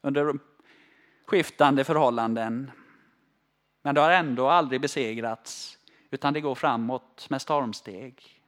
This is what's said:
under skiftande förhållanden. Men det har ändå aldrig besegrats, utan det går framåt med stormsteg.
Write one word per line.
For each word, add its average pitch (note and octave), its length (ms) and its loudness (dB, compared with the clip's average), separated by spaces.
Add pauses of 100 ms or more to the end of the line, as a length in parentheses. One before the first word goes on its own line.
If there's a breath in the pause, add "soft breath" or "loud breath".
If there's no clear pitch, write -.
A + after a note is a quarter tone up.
under C#3+ 380 -2 (880 soft breath)
skiftande C#3+ 580 4
förhållanden. A#2+ 840 -2 (1120 soft breath)
Men C#3+ 120 -2
det D3 60 6
har D#3 100 6
ändå C#3 380 2
aldrig C#3+ 320 2
besegrats, A2+ 960 -6 (320 soft breath)
utan C#3 240 -2
det D3+ 60 -4
går C#3+ 140 -4
framåt B2 760 -4
med C3+ 120 -4
stormsteg. B2 1040 -8